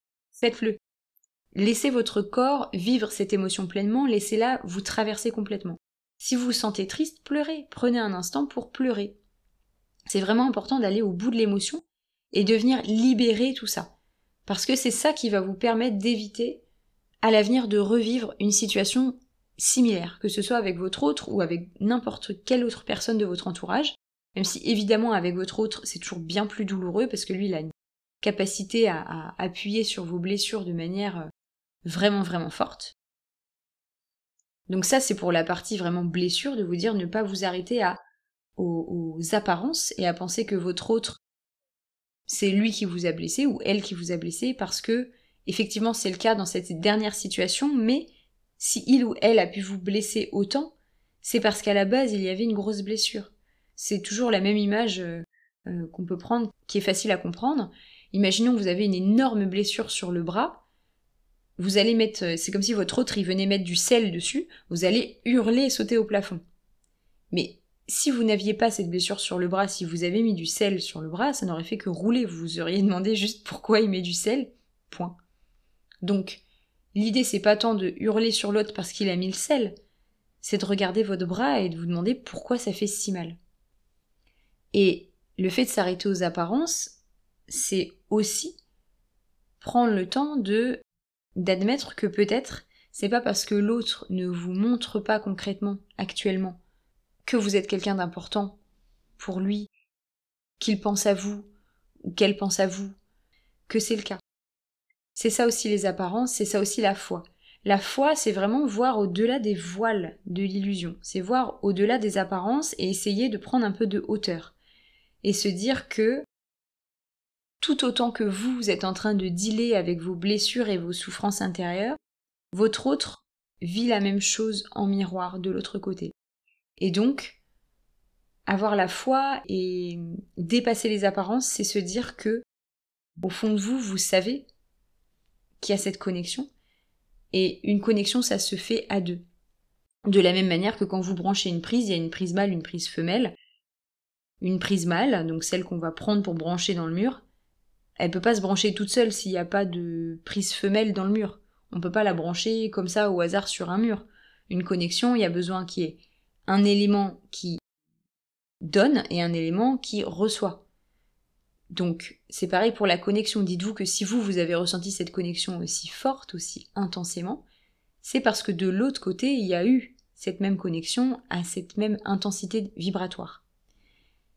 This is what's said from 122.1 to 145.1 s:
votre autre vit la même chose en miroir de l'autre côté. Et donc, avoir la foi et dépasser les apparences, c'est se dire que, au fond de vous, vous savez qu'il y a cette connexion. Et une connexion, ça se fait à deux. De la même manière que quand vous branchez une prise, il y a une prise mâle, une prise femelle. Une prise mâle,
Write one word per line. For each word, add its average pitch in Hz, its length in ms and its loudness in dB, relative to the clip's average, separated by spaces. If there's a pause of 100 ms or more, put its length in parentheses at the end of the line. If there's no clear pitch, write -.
votre 214 320 2
autre - 400 -2 (340)
vit 190 280 -2
la 214 140 2
même 196 200 2
chose 220 520 -2
en 202 120 0
miroir 185 540 -2
de 185 100 -4
l'autre 190 300 -4
côté. 180 320 -6 (640)
Et 190 140 0
donc, 233 500 0 (1040)
avoir 202 300 0
la 180 120 2
foi 269 600 -2
et 180 500 -4 (400)
dépasser 226 520 0
les 202 160 2
apparences, 196 420 0
c'est - 160 -2
se 202 160 -2
dire 190 380 -4
que, 226 260 -2 (800)
au 185 60 -2
fond 214 220 -2
de 214 80 2
vous, 240 200 0
vous 196 180 -4
savez 190 480 0 (1120)
qu'il - 140 -2
y - 20 4
a 202 60 -2
cette 196 160 -4
connexion. 180 500 -4 (880)
Et 190 340 0
une 208 140 4
connexion, 208 400 2
ça 208 160 0
se 196 200 -4
fait - 320 -4
à 196 120 0
deux. 175 220 -6 (800)
De 202 140 8
la 180 140 8
même 190 140 4
manière 185 300 2
que 202 80 0
quand 190 160 -2
vous 180 140 -2
branchez 190 340 0
une 170 120 0
prise, 233 260 2
il 196 40 0
y - 20 2
a 170 40 2
une 165 140 -2
prise 175 240 -4
mâle, 196 160 2
une 170 100 -2
prise - 260 -8
femelle. 185 480 0 (1080)
Une 185 180 0
prise 180 260 0
mâle, 180 400 2